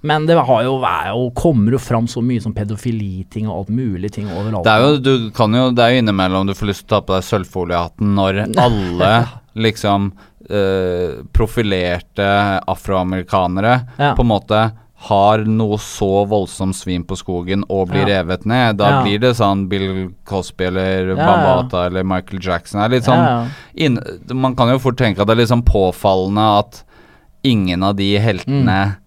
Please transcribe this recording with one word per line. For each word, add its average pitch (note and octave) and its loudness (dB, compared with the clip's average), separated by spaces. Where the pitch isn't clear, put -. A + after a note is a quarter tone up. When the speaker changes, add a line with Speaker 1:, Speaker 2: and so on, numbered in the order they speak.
Speaker 1:
Men D#3 -2
det E3 4
har B2 2
jo, C3 -2
er F2 -2
jo, B2 -2
kommer A2+ 2
jo B2+ 0
fram A#2 -2
så A#2 -6
mye B2 -2
sånn G#2 -8
pedofiliting G#2+ -6
og E2+ -8
alt F#2+ -8
mulig G#2 -4
ting G2+ -8
overalt. G2+ -4
Speaker 2:
Det A2 4
er A2 4
jo, D3 4
du B2+ 0
kan G#2+ 0
jo, B2+ 2
det A#2+ 4
er A#2 6
jo B2+ 2
innimellom F#2+ 0
du G2 -2
får G#2+ -6
lyst - -8
til A2 0
å G2 2
ta - -
på F#2+ -2
deg F#2 -8
sølvfoliehatten F2+ -2
når G2 0
Speaker 1:
<laughs> - -2
Speaker 2:
alle, G2 2
liksom, G#2 0
eh, F2+ -2
profilerte G2 0
afroamerikanere F#2 0
Speaker 1:
Ja. C#3 0
Speaker 2:
på B2+ 2
en A#2+ 4
måte G#2+ 0
har G#2+ 4
noe A2 0
så G2+ 0
voldsomt F#2+ -2
svin F2+ -4
på F#2+ -8
skogen F#2 -4
og F#2+ -2
blir G2 0
Speaker 1:
Ja. G2 0
Speaker 2:
revet F2+ -4
ned. A2+ 2
Da G2+ 4
Speaker 1:
Ja. C3 4
Speaker 2:
blir G#2 0
det B2 2
sånn G2 0
Bill F#2+ -4
Cosby F#2 -6
eller F#2+ -2
Speaker 1:
Ja, F#2+ -2
ja. C#3+ 0
Speaker 2:
Bambata F#2 2
eller F#2 -2
Michael F#2+ -4
Jackson. F#2 -4
Det G#2+ 2
er A#2+ 2
litt A#2+ 0
sånn B2+ 4
Speaker 1:
Ja, A#2+ 2
ja. A#2+ -8
Speaker 2:
inn-, A#2 -4
man C3 0
kan A#2+ 2
jo C3 4
fort C3 -2
tenke G#2 0
at G2+ 4
det A2 4
er A#2+ 4
litt A2+ 2
sånn A#2+ 2
påfallende G2 2
at - -6
ingen F#2+ 0
av G2+ 0
de G2 0
heltene, G2+ 0
Speaker 1:
Mm. - -20